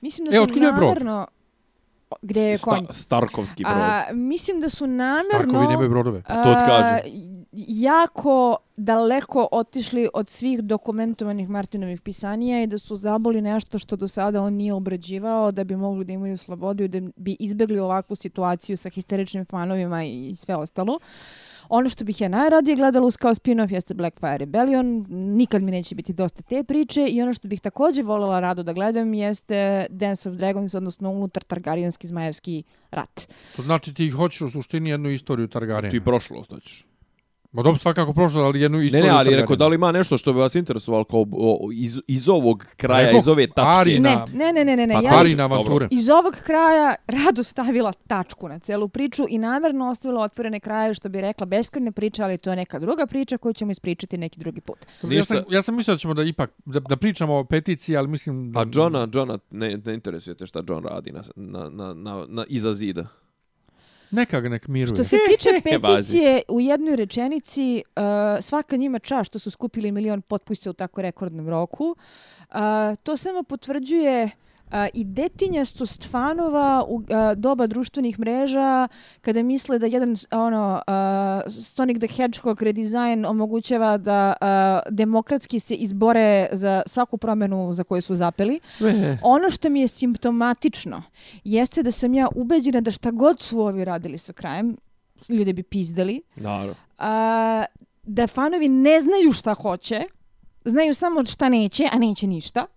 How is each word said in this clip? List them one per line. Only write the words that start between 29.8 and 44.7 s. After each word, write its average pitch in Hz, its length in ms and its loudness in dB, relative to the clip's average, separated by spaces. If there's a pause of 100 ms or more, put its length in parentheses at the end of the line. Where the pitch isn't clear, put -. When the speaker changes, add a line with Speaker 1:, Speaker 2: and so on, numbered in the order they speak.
Speaker 1:
Dance 190 380 -4
of 180 80 -10
Dragons, 196 380 -4
odnosno 190 360 -6
unutar 196 340 -6
Targaryenski 175 600 -6
zmajevski 165 580 -8 (280)
rat. - 300 -10 (340)
Speaker 2:
To 131 80 -12
znači 151 320 -2
ti 160 160 -2
hoćeš 151 300 -2
u 143 100 -6
suštini 160 400 -6
jednu 147 200 -4
istoriju 127 380 -4
Targaryena. 110 420 -4
Speaker 3:
Ti 117 120 0
prošlost 120 480 -2
hoćeš. - 340 -20 (680)
Speaker 2:
Ma 120 100 -4
dobro, 151 160 6
svakako 165 340 0
prošlost, 151 320 2
ali 139 160 2
jednu 147 200 2
istoriju 143 220 4
Speaker 3:
Ne, 185 60 8
ne, 175 60 8
ali 135 120 6
Speaker 2:
Targaryena. 135 120 6
Speaker 3:
rekao, 123 180 4
da 143 120 6
li 165 60 4
ima 170 180 4
nešto 175 260 2
što - 140 0
bi 127 60 2
vas 131 160 2
interesovalo 117 500 0
kao, 110 280 2
o, 104 420 2
iz, 120 320 -4
iz 131 220 0
ovog 123 380 4 (100)
kraja, 131 280 4
Speaker 2:
Rekao, 120 140 8
Speaker 3:
iz 117 100 6
ove 151 180 6
tačke? 156 340 6
Speaker 2:
Arina 160 480 4
Speaker 1:
Ne, 311 240 0
ne, 311 120 4
ne, 269 120 2